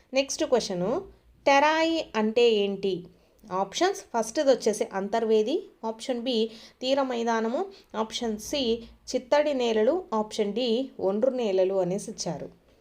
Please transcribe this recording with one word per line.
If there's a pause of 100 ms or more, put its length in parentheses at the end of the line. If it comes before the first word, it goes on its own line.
(180)
నెక్స్ట్
క్వశ్చన్, (640)
టెరాయి (220)
అంటే (160)
ఏంటి? (680)
ఆప్షన్స్, (140)
ఫస్ట్ది
వచ్చేసి (140)
అంతర్వేది, (340)
ఆప్షన్
బి (460)
తీర
మైదానము, (440)
ఆప్షన్ (100)
సి (480)
చిత్తడి
నేలలు, (260)
ఆప్షన్
డి (420)
ఒండ్రు
నేలలు
అనేసి
ఇచ్చారు. (300)